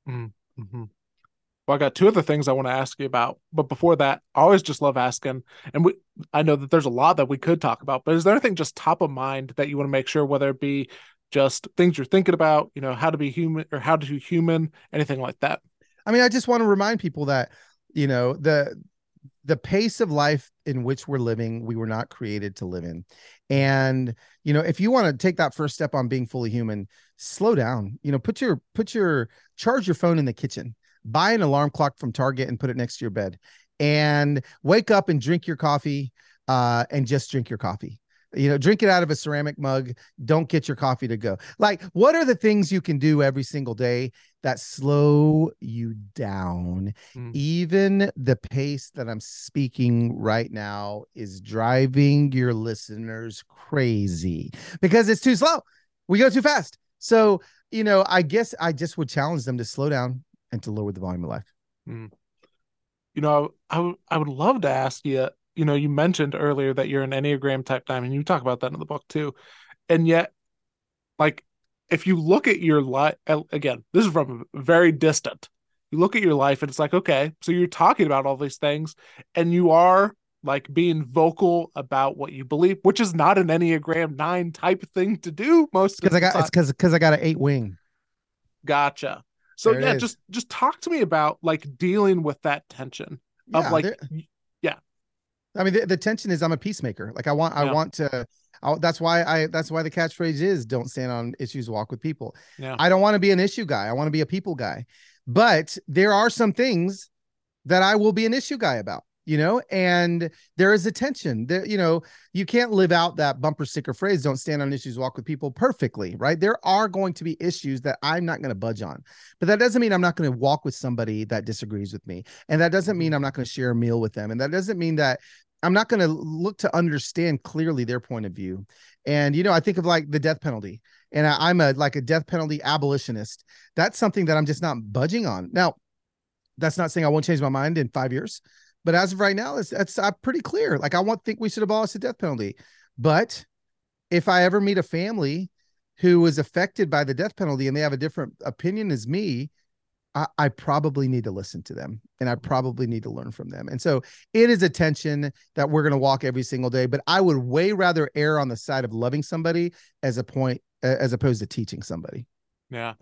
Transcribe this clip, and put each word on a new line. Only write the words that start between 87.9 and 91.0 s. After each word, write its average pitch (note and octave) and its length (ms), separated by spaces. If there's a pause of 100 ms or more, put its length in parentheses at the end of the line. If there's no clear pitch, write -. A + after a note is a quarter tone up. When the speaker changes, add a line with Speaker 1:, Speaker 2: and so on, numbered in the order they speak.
Speaker 1:
Gotcha. C#3+ 580 (340)
So A3 140
Speaker 2:
There A3 100
it - 20
Speaker 1:
yeah, - 120
Speaker 2:
is. B2+ 60
Speaker 1:
just, - 160 (120)
just A3+ 200
talk - 320
to - 80
me D#4+ 120